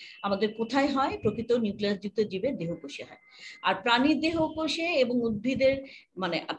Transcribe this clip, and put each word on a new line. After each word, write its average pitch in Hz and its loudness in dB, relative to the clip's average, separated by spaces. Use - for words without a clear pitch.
আমাদের 202 0
কোথায় 269 0
হয়, 277 0
প্রকৃত 220 -2
নিউক্লিয়াসযুক্ত 208 0
জীবের 208 -2
দেহকোষে 165 -8
হয়। - -20
আর 190 2
প্রাণীর 247 4
দেহকোষে 320 0
এবং 254 2
উদ্ভিদের, 254 2
মানে 175 -2